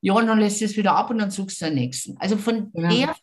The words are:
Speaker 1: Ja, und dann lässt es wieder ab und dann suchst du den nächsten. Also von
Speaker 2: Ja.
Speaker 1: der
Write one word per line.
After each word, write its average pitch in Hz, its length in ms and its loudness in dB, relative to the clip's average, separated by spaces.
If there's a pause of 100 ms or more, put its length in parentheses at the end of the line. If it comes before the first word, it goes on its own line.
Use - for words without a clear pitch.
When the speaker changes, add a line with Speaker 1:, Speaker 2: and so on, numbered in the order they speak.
Speaker 1:
Ja, 190 60 2
und 226 160 4
dann 220 100 4
lässt 208 240 2
es 208 140 -2
wieder 196 180 2
ab 233 160 0
und 226 80 -2
dann 196 140 -2
suchst 190 280 -8
du 165 40 -6
den 156 100 -2
nächsten. 127 440 -4
Also 202 180 0
von 220 380 -2
Speaker 2:
Ja. 170 160 -2
Speaker 1:
der 269 320 2